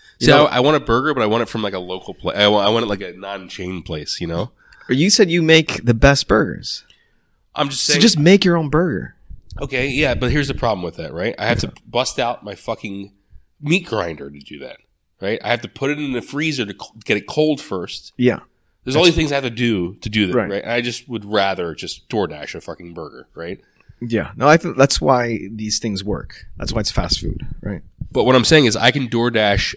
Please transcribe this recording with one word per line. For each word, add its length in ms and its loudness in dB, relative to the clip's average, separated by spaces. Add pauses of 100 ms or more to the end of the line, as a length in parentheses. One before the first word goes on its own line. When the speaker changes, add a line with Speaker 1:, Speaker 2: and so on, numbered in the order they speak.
(180)
Speaker 1:
You 80 0
Speaker 2:
See, 40 8
Speaker 1:
know 160 8
Speaker 2:
I, 100 -2
I 40 4
want 160 4
a 40 0
burger, 340 0
but 80 0
I 40 2
want 160 2
it 60 -6
from, 140 -6
like, 120 -4
a 40 -6
local 360 -8
pla-, 180 -4
I 160 4
wa-, 100 6
I 100 2
want 160 2
it, 40 -2
like, 120 -2
a 120 -10
non-chain 680 -10
place, 380 -8
you 60 -4
know? 240 -4 (380)
Speaker 1:
Or 60 0
you 160 4
said 200 4
you 120 2
make 420 4
the 100 4
best 340 4
burgers. 560 0 (680)
Speaker 2:
I'm 160 -2
just 140 -4
Speaker 1:
So 100 0
Speaker 2:
saying 80 4
Speaker 1:
just 160 6
make 260 6
your 120 4
own 120 -2
burger. 480 -2 (440)
Speaker 2:
Okay, 280 -2
yeah, 260 0
but 160 0
here's 180 0
the 60 -4
problem 300 -2
with 120 -8
that, 180 -10
right? 240 -4
I 80 -4
have 140 2
to 80 -4
Speaker 1:
Yeah. 180 -18
Speaker 2:
bust 340 -2
out 240 -4
my 100 -10
fucking 580 -10 (480)
meat 260 0
grinder 440 -6
to 80 -18
do 200 -18
that, 180 -16 (460)
right? 200 -4
I 60 -4
have 140 0
to 60 -10
put 220 -4
it 80 -4
in 140 -6
the 100 -4
freezer 440 -4
to 80 -10
co-, 180 -16 (120)
get 120 2
it 100 -4
cold 340 0
first. 580 -10
Speaker 1:
Yeah. 220 2 (440)
Speaker 2:
There's 120 -2
all 80 6
these 100 8
Speaker 1:
That's 20 -6
Speaker 2:
things 160 0
I 40 0
have 80 -2
to 60 -4
do 460 -2
to 140 -10
do 160 2
that, 100 0
Speaker 1:
Right. 140 0
Speaker 2:
right? 160 -6
I 160 -2
just 260 -8
would 160 -8
rather 500 0
just 360 -14
DoorDash 440 -4
a 60 -12
fucking 340 -14
burger, 400 -16
right? 260 -10 (400)
Speaker 1:
Yeah. 360 -2
No, 100 0
I 120 8
think 180 -8
that's 240 4
why 500 0
these 280 -6
things 260 -6
work. 400 -8 (140)
That's 140 -6
why 80 -2
it's 100 -4
fast 280 -2
food, 280 -6 (160)
right? 180 -6 (320)
Speaker 2:
But 120 2
what 120 8
I'm 80 6
saying 220 6
is 100 2
I 140 4
can 180 -2
DoorDash 680 2